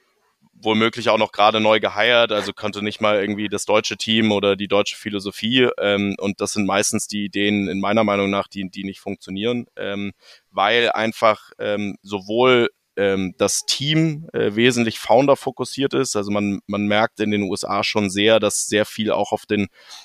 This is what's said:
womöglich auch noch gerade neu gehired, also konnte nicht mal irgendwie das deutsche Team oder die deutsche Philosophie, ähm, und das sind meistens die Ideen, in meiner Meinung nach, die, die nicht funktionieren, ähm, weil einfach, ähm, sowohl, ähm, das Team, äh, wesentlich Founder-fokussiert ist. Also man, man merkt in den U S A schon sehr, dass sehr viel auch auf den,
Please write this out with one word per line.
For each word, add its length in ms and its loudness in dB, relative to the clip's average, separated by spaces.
womöglich 520 0
auch 80 4
noch 140 0
gerade 280 4
neu 200 4
gehired, 520 2
also 220 -4
konnte 280 -8
nicht 200 -6
mal 180 2
irgendwie 300 -4
das 160 -6
deutsche 320 0
Team 340 2
oder 240 2
die 120 -6
deutsche 280 0
Philosophie, 720 -2
ähm, 400 0
und 220 -6
das 140 -4
sind 100 -2
meistens 440 -2
die 180 -6
Ideen, 420 -2
in 100 -4
meiner 260 0
Meinung 260 0
nach, 180 -2
die, 220 -10
die 140 -12
nicht 160 -12
funktionieren, 640 -6
ähm, 360 -8
weil 420 2
einfach, 640 0
ähm, 420 -4
sowohl, 720 2
ähm, 380 0
das 300 0
Team, 640 -2
äh, 240 -2
wesentlich 420 2
Founder-fokussiert 920 0
ist. 240 -2
Also 140 -2
man, 360 0
man 200 -4
merkt 340 2
in 100 0
den 120 0
U 100 -2
S 100 -4
A 220 -2
schon 240 0
sehr, 320 4
dass 280 0
sehr 180 2
viel 260 -4
auch 200 0
auf 120 -4
den, 220 -2